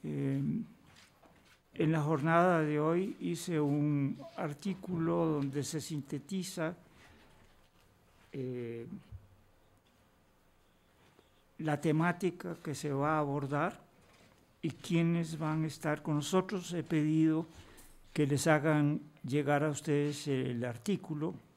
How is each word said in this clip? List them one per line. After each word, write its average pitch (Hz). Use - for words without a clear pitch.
Eh, 139
en 160
la 160
jornada 165
de 151
hoy 175
hice 170
un 147
artículo 170
donde 143
se 156
sintetiza, 165
eh, 123
la 151
temática 170
que 143
se 147
va 147
a -
abordar 143
y 156
quiénes 170
van 156
a -
estar 151
con 156
nosotros. 180
He 165
pedido 160
que 151
les 139
hagan 151
llegar 143
a 156
ustedes 143
el 127
artículo 156